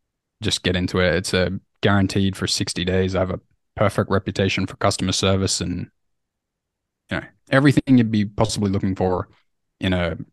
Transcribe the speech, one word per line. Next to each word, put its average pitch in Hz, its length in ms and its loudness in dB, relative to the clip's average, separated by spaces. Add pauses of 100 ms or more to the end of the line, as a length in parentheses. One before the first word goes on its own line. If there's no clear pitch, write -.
(420)
just - 200 -2
get 92 140 0
into 92 220 -2
it. 90 160 2
It's 95 200 -2
a 92 240 0 (240)
guaranteed 98 540 2
for 92 100 -4
sixty - 380 -4
days. 92 300 0
I 90 60 0
have 92 100 -2
a 95 100 -8 (360)
perfect 104 340 0
reputation 98 560 -2
for - 100 -16
customer 95 360 0
service 95 480 0
and, 87 300 -6 (1200)
you - 80 -4
know, - 80 -10 (240)
everything 135 480 6
you'd 113 120 4
be 107 140 2
possibly 104 460 -2
looking 95 260 -2
for 92 320 -2 (500)
in 95 140 -2
a, 87 240 -2 (160)